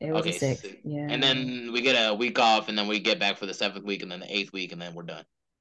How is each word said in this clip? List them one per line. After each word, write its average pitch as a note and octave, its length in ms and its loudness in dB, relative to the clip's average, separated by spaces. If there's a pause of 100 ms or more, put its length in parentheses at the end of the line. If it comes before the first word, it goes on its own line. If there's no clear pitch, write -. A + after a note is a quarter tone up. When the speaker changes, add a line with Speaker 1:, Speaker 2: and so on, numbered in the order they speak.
Speaker 1:
It D#3 100 -4
was D#3+ 160 2
a E3+ 40 0
Speaker 2:
Okay, - 80 -2
Speaker 1:
sixth, C3+ 260 0
Speaker 2:
six. G2 200 -12
Speaker 1:
yeah. D3 260 -6
Speaker 2:
And B2+ 120 -2
then B2+ 500 0
we A#2+ 80 0
get B2+ 140 4
a A2 180 4
week A#2+ 280 2
off, A2 280 6
and G#2+ 80 -2
then G#2 120 2
we G#2+ 100 0
get G2 220 2
back G2+ 180 0
for G2+ 80 -6
the F#2 80 -6
seventh G2+ 300 -4
week, G2 180 -2
and F#2 80 -8
then F2+ 100 -8
the - 160 -6
eighth G2 160 -2
week, F#2 200 -6
and E2+ 100 -8
then F2 120 -10
we're E2+ 100 -12
done. E2 200 -12 (360)